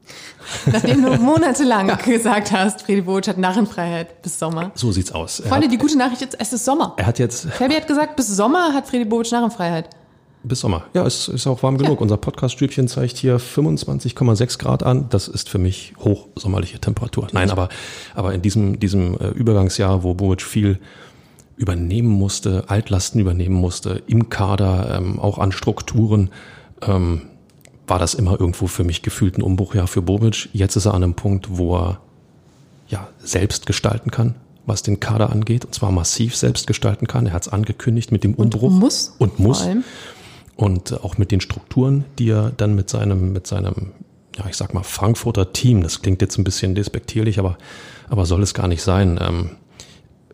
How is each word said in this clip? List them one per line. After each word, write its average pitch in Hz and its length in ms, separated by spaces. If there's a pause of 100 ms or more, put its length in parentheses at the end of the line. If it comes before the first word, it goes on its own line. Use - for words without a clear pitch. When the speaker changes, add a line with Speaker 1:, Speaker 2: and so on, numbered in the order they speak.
(640)
Speaker 1:
Nachdem 240 380
du 254 120
monatelang 254 720
Speaker 2:
<laughs> - 20
Ja. 233 60
Speaker 1:
gesagt 220 560
hast, 202 300
Friedi 202 200
Bobic 190 280
hat 180 80
Narrenfreiheit 180 840
bis - 160
Sommer. 165 360
Speaker 2:
So 120 180
sieht's 92 200
aus. - 280
Er - 80
Speaker 1:
Freunde, 302 200
Speaker 2:
hat 233 60
Speaker 1:
die 247 40
gute 302 200
Nachricht 247 260
ist: 262 140
es - 140
ist 233 140
Sommer. 269 320
Speaker 2:
Er 90 80
hat 113 140
jetzt 120 260
Speaker 1:
Fabi 254 300
hat 311 120
gesagt, 302 300
bis 269 100
Sommer 262 460
hat 269 140
Friedi 247 180
Bobic 233 260
Narrenfreiheit. 208 580 (540)
Speaker 2:
Bis 120 160
Sommer. 95 240 (100)
Ja, 180 120
ist, - 240
ist 123 180
auch 127 160
warm 135 140
genug. 143 220
Speaker 1:
Ja. - 20
Speaker 2:
Unser 104 160
Podcast-Stübchen 127 720
zeigt 127 280
hier 127 220
fünfundzwanzig 143 760
Komma 117 200
sechs 123 220
Grad 131 260
an. 127 260
Das - 200
ist - 180
für 104 120
mich 92 400
hochsommerliche - 800
Temperatur. 107 520
Nein, 95 200
aber, 92 180 (460)
aber 95 180
in 95 80
diesem, 101 380
diesem, 92 400
äh, - 100
Übergangsjahr, 98 760
wo 92 120
Bobic 95 260
viel 101 380 (760)
übernehmen 95 540
musste, 98 580
Altlasten 104 540
übernehmen 90 340
musste, 92 520
im 113 220
Kader, 95 680
ähm, 92 220
auch 101 180
an 95 140
Strukturen, 107 800 (500)
ähm, 87 400 (680)
war 90 120
das 87 140
immer 95 260
irgendwo 90 280
für 87 180
mich 85 160
gefühlt - 360
ein - 40
Umbruchjahr 92 460
für - 140
Bobic. 101 520
Jetzt 95 240
ist 95 80
er 104 80
an 92 100
einem 87 100
Punkt, 95 440
wo 87 180
er, 90 240 (880)
ja, 98 220 (100)
selbst - 460
gestalten - 460
kann, 120 240 (300)
was 110 160
den 104 200
Kader 110 280
angeht, 113 360
und - 100
zwar 98 160
massiv 95 460
selbst 120 300
gestalten 107 400
kann. 120 180
Er 92 80
hat's - 160
angekündigt 113 640
mit 101 100
dem 101 100
Speaker 1:
Und 110 220
Speaker 2:
Umbruch. 110 140
Speaker 1:
muss, 190 480
Speaker 2:
Und - 220
muss. 107 200
Speaker 1:
vor 180 80
allem. 208 160 (720)
Speaker 2:
Und 98 480
auch - 140
mit 101 140
den 92 100
Strukturen, 139 640 (120)
die 117 120
er 110 260
dann 104 200
mit 95 140
seinem, 98 440
mit 95 120
seinem, 98 460 (460)
ja, 104 100
ich 90 80
sag - 180
mal, 92 100
Frankfurter 110 680
Team, 117 320
das - 180
klingt 92 200
jetzt - 160
ein 95 80
bisschen 92 300
despektierlich, 101 640
aber, 92 180 (520)
aber 95 160
soll 90 160
es 101 120
gar 95 160
nicht 85 140
sein. 92 380
Ähm, 85 280 (840)